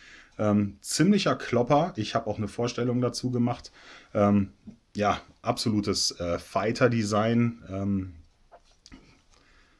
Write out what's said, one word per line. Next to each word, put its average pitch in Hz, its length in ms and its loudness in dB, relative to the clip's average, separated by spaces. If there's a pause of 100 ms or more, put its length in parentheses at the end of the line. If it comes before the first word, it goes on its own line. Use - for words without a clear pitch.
(400)
Ähm, 104 420 2
ziemlicher 185 540 2
Klopper. 143 600 2
Ich 107 200 -4
hab 113 100 -2
auch 104 120 -4
eine 110 100 -4
Vorstellung 120 520 -2
dazu 123 300 -2
gemacht. 120 420 -2 (440)
Ähm, 101 380 4 (420)
ja, 101 260 0 (220)
absolutes, 104 760 -2
äh, 85 200 -4
Fighter-Design. 117 1300 0
Ähm, 95 440 -4 (1700)